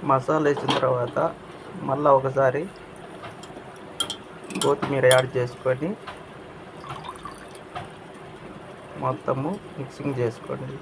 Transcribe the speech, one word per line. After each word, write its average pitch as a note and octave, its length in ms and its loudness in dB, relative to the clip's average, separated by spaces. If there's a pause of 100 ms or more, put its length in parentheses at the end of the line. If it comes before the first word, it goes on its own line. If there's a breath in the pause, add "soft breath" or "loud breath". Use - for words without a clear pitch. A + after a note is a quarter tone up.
(100)
మసాలా D3 380 4
వేసిన C3+ 320 2
తర్వాత B2 380 2 (680)
మళ్ళీ C#3+ 300 6
ఒకసారి C3+ 440 4 (2000)
కొత్తిమీర C#3 480 4
యాడ్ B2+ 240 8
చేసుకొని B2+ 540 0 (3250)
మొత్తము C3+ 460 0 (280)
మిక్సింగ్ C3+ 440 -4
చేసుకోండి. C3 600 -4